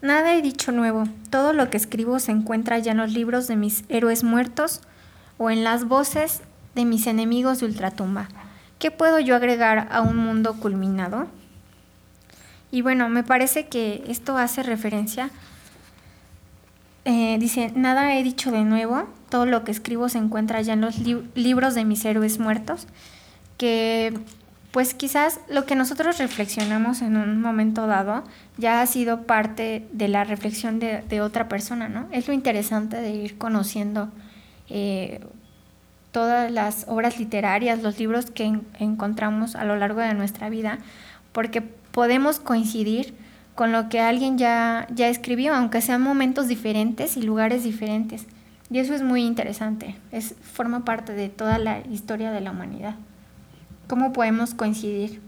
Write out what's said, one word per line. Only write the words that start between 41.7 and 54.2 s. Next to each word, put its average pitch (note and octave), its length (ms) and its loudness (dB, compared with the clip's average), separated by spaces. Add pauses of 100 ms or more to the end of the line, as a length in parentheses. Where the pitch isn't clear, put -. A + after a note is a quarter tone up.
coincidir A3 760 0 (400)
con A3+ 180 2
lo A3+ 160 0
que A3+ 140 0
alguien B3 360 2
ya, A#3 520 2
ya A#3 180 2
escribió, B3 460 0
aunque A#3+ 280 2
sean B3 200 2
momentos C4+ 460 2
diferentes A3 680 0
y C4 60 -4
lugares A3 420 2
diferentes. A3 600 -4 (440)
Y B3 100 0
eso C4 140 0
es C#4 100 -2
muy B3+ 200 2
interesante, A3 720 -4 (160)
es, A3+ 300 -8
forma A#3+ 420 -4
parte A3 300 -4
de G3+ 160 -4
toda A3 300 0
la G#3+ 200 -2
historia A3 520 -6
de G#3 100 -4
la F#3+ 100 -8
humanidad. F#3+ 440 -10 (920)
¿Cómo B3+ 240 0
podemos A#3 440 0